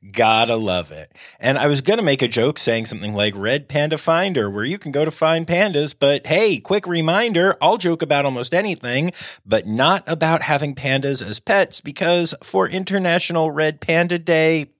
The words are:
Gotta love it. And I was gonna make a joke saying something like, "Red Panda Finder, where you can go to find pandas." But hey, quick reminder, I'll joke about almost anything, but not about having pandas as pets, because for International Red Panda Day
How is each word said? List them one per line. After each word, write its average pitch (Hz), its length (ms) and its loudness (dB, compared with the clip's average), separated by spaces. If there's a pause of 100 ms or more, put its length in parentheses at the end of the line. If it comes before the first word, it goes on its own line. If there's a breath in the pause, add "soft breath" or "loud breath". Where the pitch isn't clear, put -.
(140)
Gotta 113 420 2
love 92 360 -2
it. 78 200 -18 (280 loud breath)
And 139 180 0
I 131 100 2
was 143 140 0
gonna 214 200 0
make 139 200 0
a 127 80 0
joke 120 280 0
saying 113 280 -2
something 104 280 -8
like, 104 220 0
"Red 120 320 -2
Panda 151 300 -2
Finder, 165 520 0
where 101 140 -6
you 160 140 -4
can 160 160 -10
go 143 100 2
to 156 80 -2
find 165 340 0
pandas." 170 520 0
But 143 300 2
hey, 196 320 2
quick 190 280 -4
reminder, 175 760 0
I'll 175 160 4
joke 175 240 -2
about 143 220 0
almost 127 300 -2
anything, 170 580 -2 (340 loud breath)
but 104 220 0
not 135 400 2
about 160 360 0
having 143 320 0
pandas 135 520 -2
as 107 140 -6
pets, - 400 0
because 170 600 -2
for 185 280 -2
International 175 840 0
Red 151 300 -2
Panda 175 360 0
Day 160 500 2 (120)